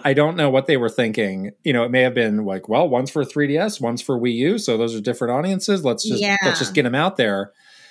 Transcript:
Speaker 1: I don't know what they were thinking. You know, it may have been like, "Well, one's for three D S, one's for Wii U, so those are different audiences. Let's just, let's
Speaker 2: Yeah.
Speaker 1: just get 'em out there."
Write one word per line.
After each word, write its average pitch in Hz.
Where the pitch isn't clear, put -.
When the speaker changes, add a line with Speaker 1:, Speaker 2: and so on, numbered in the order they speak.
Speaker 1:
I 139
don't 151
know 147
what 131
they 156
were 120
thinking. 104
You 151
know, 120
it 117
may 127
have 127
been 107
like, 95
"Well, 139
one's 131
for 147
three 143
D 143
S, 208
one's 120
for 127
Wii 120
U, 151
so 117
those 117
are 110
different 120
audiences. 185
Let's 120
just, 214
let's 202
Speaker 2:
Yeah. 180
Speaker 1:
just -
get 143
'em 123
out 175
there." 101